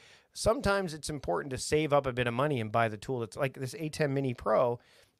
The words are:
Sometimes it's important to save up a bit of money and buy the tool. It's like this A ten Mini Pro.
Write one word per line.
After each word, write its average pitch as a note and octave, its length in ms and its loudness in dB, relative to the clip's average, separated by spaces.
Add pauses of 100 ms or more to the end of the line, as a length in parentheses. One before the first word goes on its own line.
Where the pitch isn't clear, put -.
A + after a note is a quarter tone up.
(320)
Sometimes G3 640 0
it's D#3 160 -8
important D3+ 400 -4
to B2+ 80 -4
save D3+ 340 0
up C#3+ 140 4
a C3 60 0
bit A#2+ 160 0
of A#2 60 0
money C3+ 260 2
and A2 100 -4
buy A#2 160 4
the G#2+ 100 -6
tool. A#2+ 280 -4
It's A2 120 -10
like C3+ 180 -2
this C3 220 -8
A D#3+ 120 -4
ten D3 260 0
Mini C3+ 200 -2
Pro. B2+ 440 2 (420)